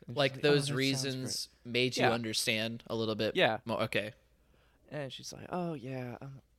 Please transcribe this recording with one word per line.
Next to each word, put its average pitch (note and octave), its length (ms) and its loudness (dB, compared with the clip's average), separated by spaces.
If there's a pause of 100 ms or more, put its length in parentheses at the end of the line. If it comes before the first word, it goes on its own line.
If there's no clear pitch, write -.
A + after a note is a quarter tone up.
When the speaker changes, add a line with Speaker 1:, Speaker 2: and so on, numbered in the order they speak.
Speaker 1:
And A#2+ 80 -10
she's C#3+ 40 -2
Speaker 2:
Like, C#3 160 4
Speaker 1:
like, C3+ 80 -8
Speaker 2:
those D3 100 8
Speaker 1:
"Oh, D3 60 8
that C#3 80 2
sounds C#3+ 100 -2
Speaker 2:
reasons C3+ 720 -2 (160)
Speaker 1:
great." A#2+ 80 -8
Speaker 2:
made B2 240 4
you - 80 2
Speaker 1:
Yeah. B2 80 6
Speaker 2:
understand A2+ 760 -2
a - 80 -4
little A2 220 0
bit A2 180 0
Speaker 1:
Yeah. A#2+ 300 4
Speaker 2:
mo-, A2+ 140 -2
okay. G#2+ 340 0 (800)
Speaker 1:
And C#3 220 -8
she's - 200 -12
like, - 180 -12
"Oh, F3 240 -4
yeah." B2+ 460 -8
Um, C3+ 220 -14 (160)